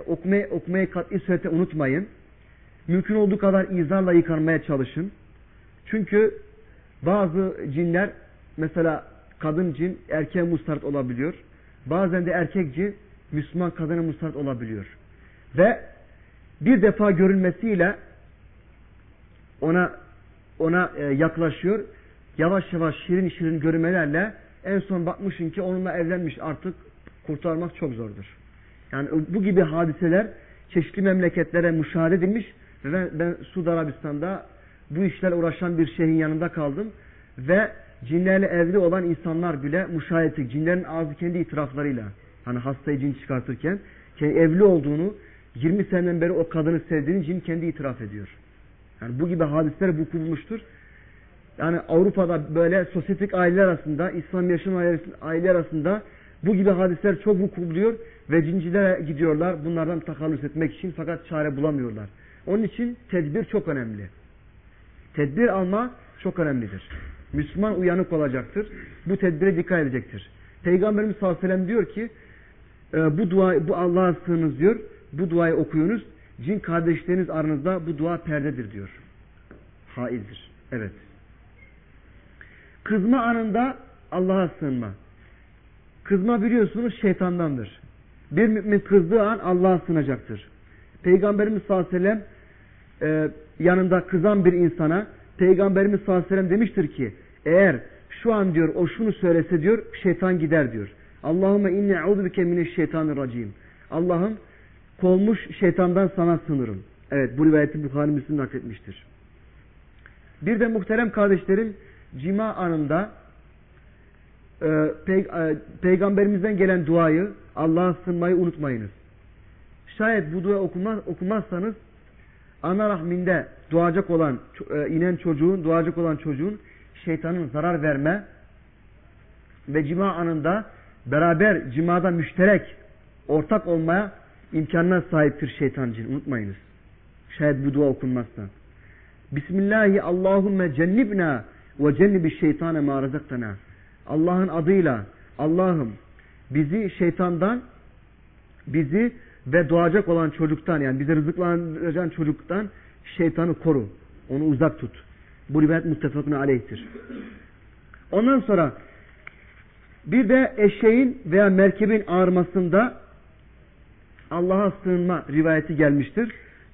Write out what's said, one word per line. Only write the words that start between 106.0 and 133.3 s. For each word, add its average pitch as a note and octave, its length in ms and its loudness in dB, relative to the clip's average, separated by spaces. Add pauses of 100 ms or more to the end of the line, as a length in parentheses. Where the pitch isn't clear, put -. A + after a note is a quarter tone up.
sana E3+ 300 2
sığınırım." A#2 360 -4 (280)
Evet, C3 280 -2
bu D#3 80 6
rivayeti D3+ 380 4
Bukhari C#3+ 260 -2
Müslim D3 260 -2
nakletmiştir. A#2+ 680 -8 (1400)
Bir G3+ 180 0
de A#3+ 60 2
muhterem A3 440 0
kardeşlerim, G3+ 640 2 (420)
cima G3+ 360 -2
anında, E3 560 -2 (1500)
e, D#3 40 0 (400)
pey-, F3+ 460 0
e, D3+ 40 -4 (260)
peygamberimizden G3+ 720 2
gelen F3+ 300 2
duayı E3 440 4 (260)
Allah'a E3 380 2 (100)
sığınmayı F3 320 0
unutmayınız. D3 540 -2 (1080)
Şayet G#3+ 360 0
bu F3+ 100 -4
dua G3+ 140 0
okuma-, G3 480 -4
okumazsanız F#3+ 680 -4 (880)
ana G3 260 0
rahminde F3 580 -2 (240)
doğacak E3+ 400 2
olan D#3 280 2 (160)
ço-, - 320 -6
e, - 40 -4
inen E3 260 0
çocuğun, E3+ 480 0
doğacak E3 340 0
olan D#3+ 180 0
çocuğun D#3+ 440 -6 (440)
şeytanın E3 440 -4
zarar D3+ 340 -2
verme D3+ 420 0 (1400)
ve D3 160 0
cima F3 280 0
anında E3 520 -2 (420)
beraber E3 640 2
cimada E3+ 400 0
müşterek F3+ 640 2 (520)
ortak D#3 380 0